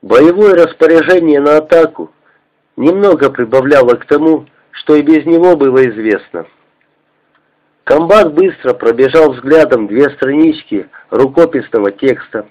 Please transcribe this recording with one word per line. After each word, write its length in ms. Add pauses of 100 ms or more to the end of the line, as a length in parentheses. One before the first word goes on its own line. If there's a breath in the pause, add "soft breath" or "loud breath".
Боевое 540
распоряжение 840
на 180
атаку 540 (640)
немного 540
прибавляло 680
к 100
тому, 400 (240)
что 240
и 80
без 240
него 280
было 340
известно. 580 (1400)
Комбат 500
быстро 400
пробежал 600
взглядом 520
две 240
странички 800 (220 loud breath)
рукописного 800
текста 600